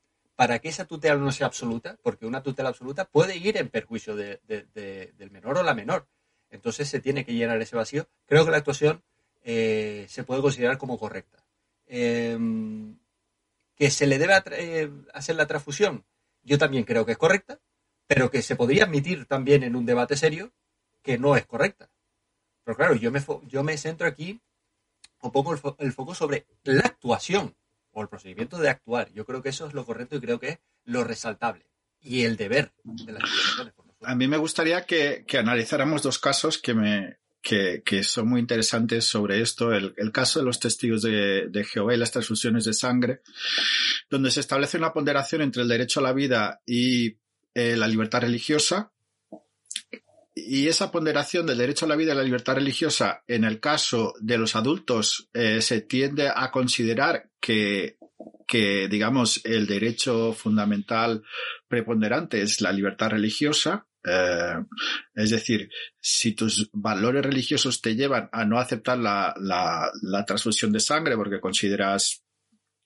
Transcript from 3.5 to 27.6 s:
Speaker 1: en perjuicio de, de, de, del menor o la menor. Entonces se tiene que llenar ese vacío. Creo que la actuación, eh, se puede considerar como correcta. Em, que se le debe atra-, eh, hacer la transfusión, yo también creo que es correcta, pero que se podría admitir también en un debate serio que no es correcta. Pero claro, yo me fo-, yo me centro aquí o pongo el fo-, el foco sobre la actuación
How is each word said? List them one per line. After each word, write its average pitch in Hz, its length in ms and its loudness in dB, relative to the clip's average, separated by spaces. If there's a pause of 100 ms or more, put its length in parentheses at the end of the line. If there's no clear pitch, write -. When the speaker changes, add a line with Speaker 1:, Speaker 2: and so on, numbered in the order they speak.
Speaker 1:
en 127 140 -2
perjuicio 110 440 -6
de, 101 320 -8
de, 104 260 -8
de, 98 460 -14
del 98 140 -20
menor 110 260 -4
o 180 60 2
la 151 100 2
menor. 117 320 -2 (440)
Entonces 123 380 -6
se 135 120 -4
tiene 135 240 -2
que 120 100 -6
llenar 117 260 0
ese 113 160 -6
vacío. 139 320 -4 (180)
Creo 156 180 6
que 160 80 0
la 151 60 4
actuación, 147 440 0 (400)
eh, 107 680 -2
se - 160 -10
puede 131 160 -4
considerar 139 380 2
como 123 200 -8
correcta. - 460 -12 (420)
Em, 113 1080 -2 (800)
que 143 140 2
se 143 160 0
le 135 120 2
debe 180 160 4
atra-, - 240 2
eh, 160 320 -4 (240)
hacer 160 220 -6
la 151 100 2
transfusión, 147 580 -2 (380)
yo 143 160 2
también 135 260 2
creo 113 220 0
que 117 60 -2
es 110 60 -4
correcta, 196 420 2 (460)
pero 131 240 2
que 120 120 0
se - 140 -4
podría 139 280 4
admitir 156 420 -2
también 139 360 4
en 123 140 -2
un 120 100 -2
debate 120 300 2
serio 160 360 -2 (500)
que 123 160 -2
no 135 180 6
es 110 100 0
correcta. - 440 -4 (720)
Pero 113 120 -6
claro, 165 180 4
yo 117 160 0
me 139 100 -2
fo-, - 260 -8
yo 135 160 -4
me 156 160 -2
centro 160 280 -4
aquí 170 340 -6 (800)
o 117 120 -8
pongo 139 200 0
el 151 60 -4
fo-, 139 200 -6
el 135 140 -2
foco 151 220 -10
sobre 143 320 -4 (180)
la 139 180 4
actuación - 760 -2 (360)